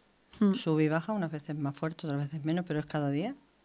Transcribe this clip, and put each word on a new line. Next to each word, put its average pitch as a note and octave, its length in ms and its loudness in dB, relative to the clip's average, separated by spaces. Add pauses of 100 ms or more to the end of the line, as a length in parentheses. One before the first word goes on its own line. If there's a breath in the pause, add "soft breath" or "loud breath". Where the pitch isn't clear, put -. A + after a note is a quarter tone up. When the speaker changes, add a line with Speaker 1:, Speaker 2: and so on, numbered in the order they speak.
(400)
Speaker 1:
Hmm. G3 140 6
Speaker 2:
Sube D#3 300 2
y D#3 60 6
baja, E3 240 0
unas F3 180 -2
veces D3+ 260 -6
más C#3+ 200 -2
fuerte, D#3+ 300 -4
otras C#3+ 220 0
veces D3 140 -6
menos, E3+ 240 0
pero D3+ 140 0
es D3+ 40 -4
cada D3 240 0
día, F3+ 260 0 (300)